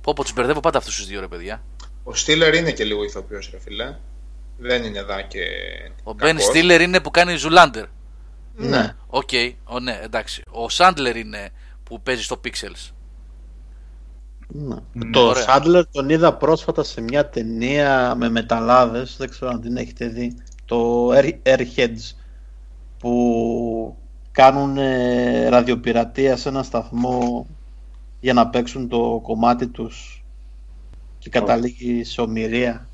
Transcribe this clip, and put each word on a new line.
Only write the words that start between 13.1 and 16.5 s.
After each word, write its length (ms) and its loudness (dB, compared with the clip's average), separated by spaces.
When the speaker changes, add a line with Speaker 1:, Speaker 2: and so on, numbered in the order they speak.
Speaker 3:
Ναι. 280 -10
Speaker 4:
Ναι. 180 -8
Speaker 3:
Το 180 4
Speaker 1:
Ωραία. 200 2
Speaker 3:
Sandler 340 6
τον 160 -4
είδα 260 4
πρόσφατα 480 0